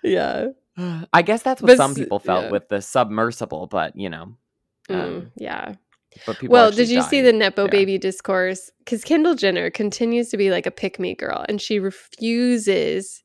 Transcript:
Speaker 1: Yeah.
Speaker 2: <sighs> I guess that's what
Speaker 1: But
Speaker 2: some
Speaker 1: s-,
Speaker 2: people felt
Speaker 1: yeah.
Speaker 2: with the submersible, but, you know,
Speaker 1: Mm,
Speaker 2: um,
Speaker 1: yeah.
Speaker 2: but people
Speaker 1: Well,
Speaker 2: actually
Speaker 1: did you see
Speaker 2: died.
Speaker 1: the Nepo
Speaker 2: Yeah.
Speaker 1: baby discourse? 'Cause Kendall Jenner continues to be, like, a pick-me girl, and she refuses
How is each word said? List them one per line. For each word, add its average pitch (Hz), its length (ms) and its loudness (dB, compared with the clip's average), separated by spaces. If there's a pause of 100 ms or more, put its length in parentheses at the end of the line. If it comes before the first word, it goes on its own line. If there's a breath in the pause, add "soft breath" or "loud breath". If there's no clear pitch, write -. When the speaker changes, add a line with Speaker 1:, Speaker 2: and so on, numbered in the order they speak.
Speaker 1:
Yeah. 185 440 -2 (160)
Speaker 2:
<sighs> 175 480 -8
I 170 100 6
guess 214 200 0
that's 262 180 -2
what - 80 2
Speaker 1:
But 254 100 12
Speaker 2:
some 139 140 2
Speaker 1:
s-, 139 60 -6
Speaker 2:
people 101 220 -4
felt 90 240 0
Speaker 1:
yeah. - 60 -6
Speaker 2:
with 101 180 -4
the 101 120 -2
submersible, 110 840 -2
but, 82 300 -4
you 95 140 -8
know, 85 260 -16 (520)
Speaker 1:
Mm, 185 140 -4
Speaker 2:
um, 175 320 -10
Speaker 1:
yeah. - 400 -10 (520 loud breath)
Speaker 2:
but - 120 -6
people - 140 0
Speaker 1:
Well, 240 160 8
Speaker 2:
actually 214 160 2
Speaker 1:
did 226 80 -2
you 247 100 2
see 269 200 0
Speaker 2:
died. 254 60 6
Speaker 1:
the 233 40 8
Nepo 202 320 2
Speaker 2:
Yeah. 190 60 0
Speaker 1:
baby 196 280 2
discourse? 185 720 -4 (160)
'Cause 226 160 -4
Kendall 320 320 2
Jenner 180 360 0
continues 233 580 -2
to - 80 -6
be, 196 140 4
like, 175 160 0
a 185 40 -2
pick-me - 460 -6
girl, - 320 -6
and 208 120 -2
she 214 200 -2
refuses 202 1400 -2